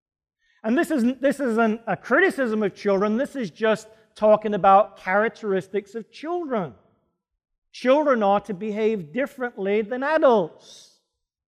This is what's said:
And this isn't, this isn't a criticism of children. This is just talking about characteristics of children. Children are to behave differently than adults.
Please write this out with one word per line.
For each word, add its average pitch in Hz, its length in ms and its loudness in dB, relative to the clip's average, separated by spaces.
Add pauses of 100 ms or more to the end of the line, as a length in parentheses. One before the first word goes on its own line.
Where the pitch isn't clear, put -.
(640)
And 226 140 -2
this 320 140 0
isn't, 254 300 -2
this 269 180 0
isn't 226 480 0
a 185 80 -2
criticism 247 680 0
of 190 120 -4
children. 208 420 0
This - 180 -6
is 233 140 -8
just 214 380 -2 (280)
talking 214 380 2
about 196 440 4
characteristics 202 960 -4
of 226 160 -14
children. 262 640 -6 (1000)
Children 262 520 2
are 202 180 2
to 214 120 -10
behave 208 600 -4
differently 226 680 -4
than 254 180 -8
adults. 269 960 0 (480)